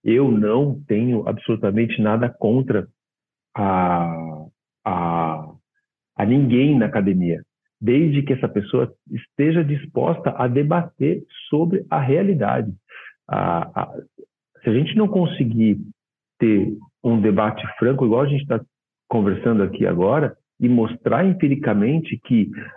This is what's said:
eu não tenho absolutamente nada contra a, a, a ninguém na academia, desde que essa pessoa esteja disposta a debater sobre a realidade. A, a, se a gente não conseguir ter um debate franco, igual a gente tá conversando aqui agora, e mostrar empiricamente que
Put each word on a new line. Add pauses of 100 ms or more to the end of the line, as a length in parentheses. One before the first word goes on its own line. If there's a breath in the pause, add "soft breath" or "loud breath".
eu
não
tenho
absolutamente
nada
contra (680)
a, (380)
a, (680)
a
ninguém
na
academia, (380)
desde
que
essa
pessoa (180)
esteja
disposta
a
debater (260)
sobre
a
realidade. (560 loud breath)
A,
a, (680)
se
a
gente
não
conseguir (600)
ter (260)
um
debate (140)
franco,
igual
a
gente
tá (480)
conversando
aqui
agora, (220)
e
mostrar
empiricamente
que (260 loud breath)